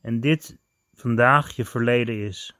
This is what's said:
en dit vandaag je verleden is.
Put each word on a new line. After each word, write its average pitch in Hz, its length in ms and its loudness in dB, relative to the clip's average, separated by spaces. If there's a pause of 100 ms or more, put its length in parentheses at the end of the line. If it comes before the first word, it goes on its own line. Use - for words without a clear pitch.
en 117 180 -4
dit 151 380 -2 (360)
vandaag 123 600 2
je 117 100 -4
verleden 120 500 -2
is. 104 440 -10